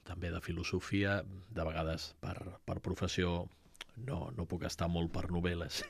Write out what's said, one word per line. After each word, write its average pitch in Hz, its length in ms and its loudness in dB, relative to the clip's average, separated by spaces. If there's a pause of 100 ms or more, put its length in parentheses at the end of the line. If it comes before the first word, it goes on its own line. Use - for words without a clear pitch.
també 87 280 -4
de 85 100 -2
filosofia, 98 840 2
de 92 400 -4
vegades 80 560 0
per, - 160 -4 (300)
per 90 160 -2
professió 90 680 2 (480)
no, 120 400 -2
no 87 120 -2
puc 87 200 -2
estar - 200 0
molt 85 240 2
per 85 200 0
novel·les 87 580 2